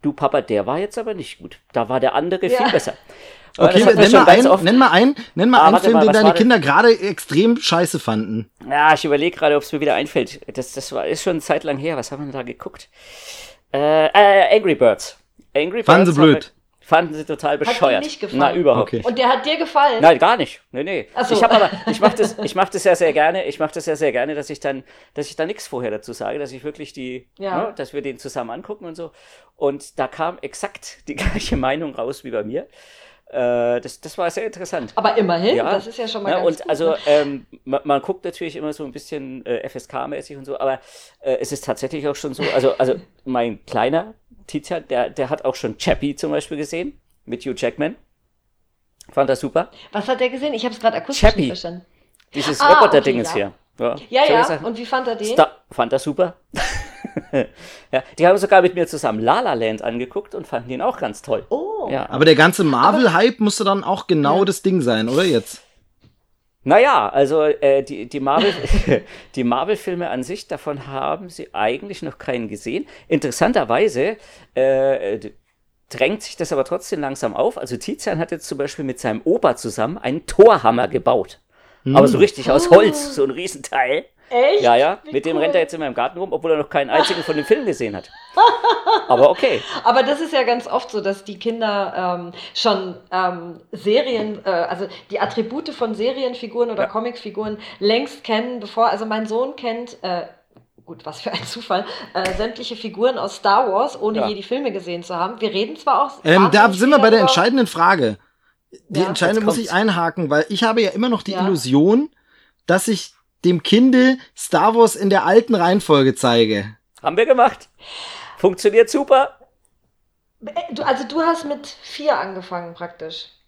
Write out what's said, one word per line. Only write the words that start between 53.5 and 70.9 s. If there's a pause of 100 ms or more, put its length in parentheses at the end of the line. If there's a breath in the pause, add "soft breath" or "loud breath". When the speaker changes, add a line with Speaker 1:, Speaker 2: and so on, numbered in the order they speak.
Speaker 1:
hier. (140)
Ja,
Speaker 2:
Ja, (100)
Speaker 1:
soll
ich
Speaker 2:
ja.
Speaker 1:
sagen?
Speaker 2:
Und
wie
fand
er
den?
Speaker 1:
Sta-, (160)
fand
er
super. (180)
<laughs> (1300 loud breath)
Ja, (140)
die
haben
sogar
mit
mir
zusammen
La
La
Land
angeguckt
und
fanden
den
auch
ganz
toll.
Speaker 2:
Oh.
Speaker 1:
Ja.
Speaker 3:
Aber
der
ganze
Speaker 2:
Aber
Speaker 3:
Marvel-Hype
musste
dann
auch
genau
Speaker 2:
Ja.
Speaker 3:
das
Ding
sein,
oder
jetzt? (1000)
Speaker 1:
Naja,
also,
äh,
die,
die
Marvel,
Speaker 2:
<laughs> (140)
Speaker 1:
<laughs>
die
Marvel-Filme
an
sich,
davon
haben